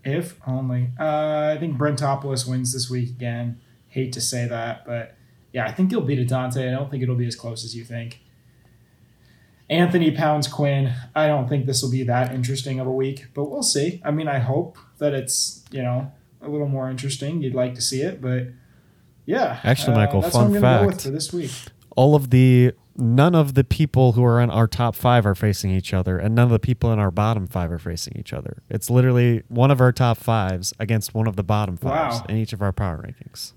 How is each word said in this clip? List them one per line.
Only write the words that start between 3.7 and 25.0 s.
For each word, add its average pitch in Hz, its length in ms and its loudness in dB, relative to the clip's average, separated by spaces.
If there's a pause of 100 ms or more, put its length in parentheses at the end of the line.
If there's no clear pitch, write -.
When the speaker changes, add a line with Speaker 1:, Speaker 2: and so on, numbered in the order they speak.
Speaker 1:
Hate 131 240 -6
to 123 80 -8
say 120 260 -4
that, 117 380 -8
but 117 300 -10 (380)
yeah, 120 120 -4
I - 60 -6
think 185 200 0
he'll 240 100 -2
beat 135 180 -2
Adante. 127 480 -2
I 127 40 -2
don't 139 200 -4
think 131 100 -6
it'll 123 140 -2
be 123 100 -2
as 117 100 -6
close 117 280 -12
as 113 120 -14
you 113 80 -14
think. 117 360 -12 (1500)
Anthony 170 420 4
pounds 151 360 0
Quinn. 139 460 0 (220)
I 156 120 2
don't 135 220 0
think 139 160 -2
this 131 160 -2
will 131 100 -4
be 131 120 -2
that 127 300 0
interesting 131 460 -4
of 127 80 -6
a 131 40 -4
week, 135 420 -4
but 143 160 -4
we'll 269 140 -6
see. 156 420 -2
I 151 60 -2
mean, 156 160 -2
I 139 120 -2
hope 135 380 -2 (220)
that 147 140 0
it's, - 580 -6
you 139 100 -8
know, 127 300 -4 (300)
a 143 80 -14
little 147 180 -4
more 135 220 -4
interesting. 139 520 -6
You'd 131 140 -4
like 127 200 -2
to 113 60 -10
see 131 200 -4
it, 180 200 -6
but 127 260 -4 (800)
yeah, 220 360 -2
Speaker 2:
Actually, 127 300 2
Speaker 1:
uh, 113 40 4
Speaker 2:
Michael, 98 240 4
Speaker 1:
that's - 120 -2
Speaker 2:
fun 117 180 4
Speaker 1:
what 101 60 2
I'm - 60 2
gonna 127 160 6
go 98 80 4
with 92 80 0
Speaker 2:
fact. - 80 -12
Speaker 1:
for 139 80 -6
this 156 200 -6
week. 156 200 -6 (460)
Speaker 2:
All 143 180 6
of 135 160 2
the, 127 420 8 (220)
none 131 400 4
of 143 200 4
the 135 80 4
people 127 500 4
who 120 100 4
are 120 180 6
in 120 80 4
our 107 180 4
top 117 280 0
five 120 300 4